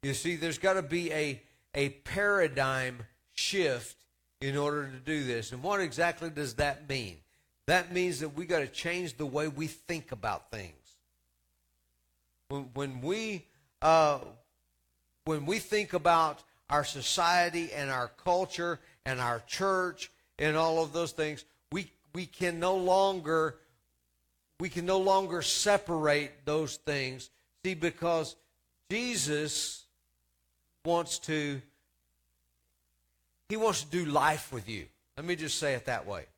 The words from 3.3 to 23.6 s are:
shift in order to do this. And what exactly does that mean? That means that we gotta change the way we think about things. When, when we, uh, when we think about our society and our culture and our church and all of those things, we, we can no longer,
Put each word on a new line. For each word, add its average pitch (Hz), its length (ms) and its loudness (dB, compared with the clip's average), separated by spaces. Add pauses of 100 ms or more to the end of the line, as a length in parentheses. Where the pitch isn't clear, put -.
shift 143 640 -2 (420)
in 139 160 -2
order 147 320 0
to 131 100 -14
do 143 260 -2
this. 117 280 -4
And 127 120 -10
what 196 180 0
exactly 165 480 0
does 147 260 -4
that 143 320 -2
mean? 117 300 -6 (480)
That 175 260 2
means 180 280 0
that 156 100 -4
we 151 160 -8
gotta 160 220 0
change 170 500 -6
the 151 80 -4
way 147 220 -2
we 147 180 -6
think - 460 -8
about 104 400 -6
things. 95 220 -10 (1800)
When, 139 240 -8
when 135 280 -6
we, 202 440 -4 (360)
uh, 156 380 6 (1040)
when 151 200 -2
we 202 140 0
think 208 320 -2
about 165 500 4 (280)
our 143 160 4
society 170 880 0
and 139 160 -4
our 127 180 -2
culture 175 720 -2 (260)
and 131 140 -2
our 120 280 0
church 185 640 0 (300)
and 151 160 2
all 165 260 4
of 151 120 -2
those 165 180 -2
things, 151 320 -4 (300)
we, 180 180 -4 (220)
we 175 120 -6
can 175 340 -2
no 185 180 2
longer, 180 800 4 (1040)